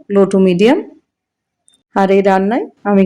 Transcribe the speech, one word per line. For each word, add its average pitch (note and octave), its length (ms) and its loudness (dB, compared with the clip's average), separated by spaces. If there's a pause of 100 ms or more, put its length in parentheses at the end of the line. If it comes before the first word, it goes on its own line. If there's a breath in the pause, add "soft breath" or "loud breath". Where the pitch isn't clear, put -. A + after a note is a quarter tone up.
(140)
লো G3 180 2
to G3 60 0 (100)
মিডিয়াম। G#3 320 0 (1160)
আর G3 200 0
এই G3 140 2
রান্নায় G3+ 360 -2 (240)
আমি G3 160 2